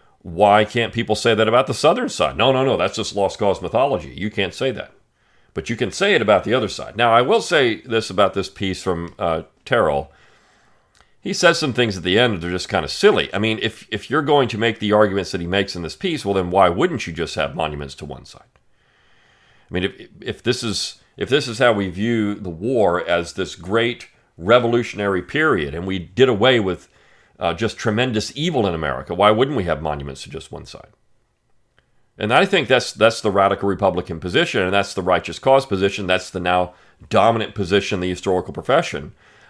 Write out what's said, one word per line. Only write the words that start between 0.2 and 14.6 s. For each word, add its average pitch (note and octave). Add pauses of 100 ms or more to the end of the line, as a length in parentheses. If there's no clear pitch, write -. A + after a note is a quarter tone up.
why G2+
can't A2+
people A2+
say A2+
that G#2+
about A#2+
the C3+
Southern E3+
side? C#2+
"No, A#2+
no, C3
no, B2+
that's F2+
just G2+
lost G2
cause F#2+
mythology. F#2+
You F#2+
can't F#2+
say C3
that." - (640)
But -
you A#2
can G2
say G3
it C#3+
about G2+
the G2
other A#2+
side. -
Now, A#2
I A#2+
will G3+
say C3
this A2+
about F#2+
this F#2+
piece F#2+
from, F2
uh, E2 (200)
Terrell. E2 (1080)
He -
says E3+
some C#3+
things A2
at F2
the F2+
end A2+
that E2+
are F2
just F2+
kinda D#2+
silly. C3
I G2
mean, A2
if, -
if -
you're C#3
going C#3+
to G#2+
make A2+